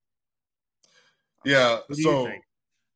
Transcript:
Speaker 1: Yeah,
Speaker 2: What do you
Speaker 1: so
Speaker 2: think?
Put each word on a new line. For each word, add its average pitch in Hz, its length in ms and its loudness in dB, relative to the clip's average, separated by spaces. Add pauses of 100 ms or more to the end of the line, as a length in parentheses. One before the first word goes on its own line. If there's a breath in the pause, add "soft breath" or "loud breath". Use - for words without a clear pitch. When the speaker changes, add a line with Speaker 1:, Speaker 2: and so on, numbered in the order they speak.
(1400 soft breath)
Speaker 1:
Yeah, 127 320 2
Speaker 2:
What - 120 -16
do 143 80 -12
you 156 60 -6
Speaker 1:
so 143 240 0
Speaker 2:
think? 98 180 -14 (520)